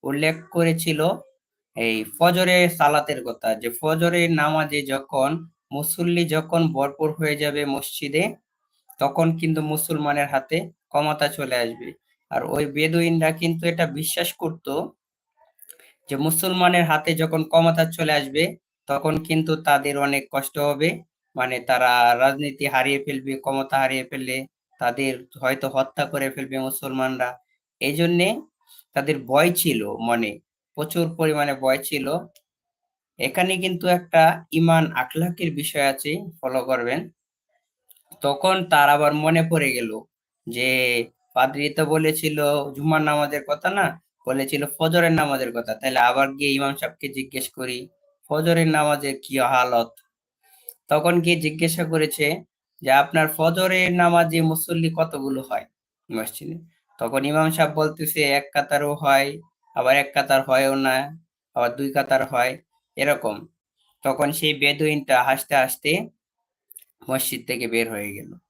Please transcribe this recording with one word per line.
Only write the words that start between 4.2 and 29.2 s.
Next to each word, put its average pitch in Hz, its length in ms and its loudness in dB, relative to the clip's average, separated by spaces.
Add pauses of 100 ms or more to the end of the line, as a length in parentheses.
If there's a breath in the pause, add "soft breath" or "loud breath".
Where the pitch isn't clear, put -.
নামাজে 151 540 0
যখন 135 440 -2 (420)
মুসল্লি 170 540 0
যখন 160 360 0 (120)
ভরপুর 139 380 -2
হয়ে 151 260 -2
যাবে 147 280 -2
মসজিদে, 143 580 -4 (760)
তখন 139 280 2 (100)
কিন্তু 160 240 0
মুসলমানের 151 680 -2
হাতে 143 300 -2 (300)
ক্ষমতা 147 400 0
চলে 139 280 -4
আসবে। 117 340 -4 (420)
আর 131 120 -2
ওই - 220 -2
বেদুইনরা 160 680 2
কিন্তু 165 360 -2
এটা 170 180 0
বিশ্বাস 160 480 -6
করত 165 340 -8 (1400 loud breath)
যে 139 60 -4
মুসলমানের 175 720 2
হাতে 156 300 0
যখন 160 280 0
ক্ষমতা 165 480 4
চলে 156 220 -2
আসবে, 143 300 0 (440)
তখন 143 300 0
কিন্তু 160 360 0 (100)
তাদের 143 340 2
অনেক 143 340 0
কষ্ট 139 280 -4
হবে, 147 300 0 (460)
মানে 127 240 -2
তারা 127 320 2 (240)
রাজনীতি 139 500 0
হারিয়ে 139 400 0
ফেলবে, 135 320 -6
ক্ষমতা 135 420 -4
হারিয়ে 131 300 -2
ফেললে 131 280 -8 (420)
তাদের 127 340 -2 (280)
হয়তো 135 280 -2
হত্যা 131 360 -2
করে 135 240 -4
ফেলবে 135 300 -8
মুসলমানরা। 131 680 -4 (520)
এই 139 140 -2
জন্যে 175 320 2 (680 soft breath)
তাদের 143 240 0
ভয় 135 340 2